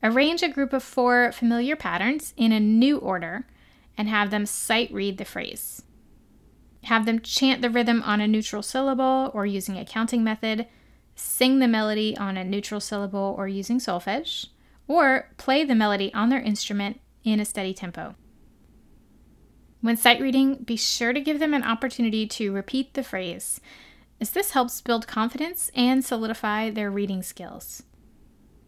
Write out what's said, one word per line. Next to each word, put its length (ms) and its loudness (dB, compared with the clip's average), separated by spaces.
arrange 400 4
a 60 2
group 240 -2
of 100 0
four 500 4
familiar 420 2
patterns 640 -2
in 160 4
a 80 4
new 380 6
order 480 -6
and 120 -2
have 220 2
them 160 0
sight 460 0
read 260 -4
the 60 -8
phrase. 580 -10
Have 220 2
them 140 2
chant 420 2
the 80 2
rhythm 340 2
on 160 2
a 80 2
neutral 340 0
syllable 720 0
or 100 -2
using 320 -4
a 80 -8
counting 380 0
method, 460 -2
sing 420 2
the 80 6
melody 500 2
on 200 -4
a 80 -6
neutral 360 -4
syllable 560 -4
or 120 -4
using 300 -2
solfege, 680 -4
or 500 4
play 280 2
the 100 2
melody 400 2
on 140 2
their 120 2
instrument 600 -4
in 160 2
a 40 -2
steady 300 -6
tempo. 400 -12
When 160 0
sight 240 6
reading, 380 2
be 180 -6
sure 360 -2
to 80 0
give 200 0
them 140 2
an 100 0
opportunity 640 0
to 240 -4
repeat 420 -4
the 80 -4
phrase, 580 -6
as 100 -4
this 220 -2
helps 280 0
build 280 -2
confidence 640 -4
and 300 4
solidify 680 -2
their 200 -4
reading 320 -2
skills. 600 -14